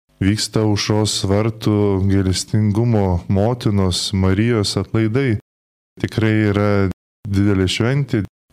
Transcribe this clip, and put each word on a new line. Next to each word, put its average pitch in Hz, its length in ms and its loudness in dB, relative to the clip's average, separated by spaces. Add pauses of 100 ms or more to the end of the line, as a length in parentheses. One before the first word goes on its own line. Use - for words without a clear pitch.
(200)
vyksta 107 440 0
Aušros 107 600 0
vartų 104 840 0
gailestingumo 98 1160 0
motinos 101 840 0
Marijos 98 640 0
atlaidai. 110 600 -2 (600)
Tikrai 110 360 0 (140)
yra 101 220 2 (540)
didelė 98 440 2
šventė, 123 560 -2 (280)